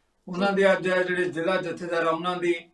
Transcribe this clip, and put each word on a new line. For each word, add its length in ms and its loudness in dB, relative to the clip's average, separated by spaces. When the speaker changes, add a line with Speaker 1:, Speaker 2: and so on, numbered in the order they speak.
Speaker 1:
ਉਹਨਾਂ 240 0
Speaker 2:
ਜੀ। 120 4
Speaker 1:
ਦੇ 80 8
ਅੱਜ 180 0
ਜਿਹੜੇ 340 0
ਜ਼ਿਲ੍ਹਾ 340 -2
ਜਥੇਦਾਰ 460 -4
ਆ, 60 0
ਉਹਨਾਂ 280 -2
ਦੀ 160 0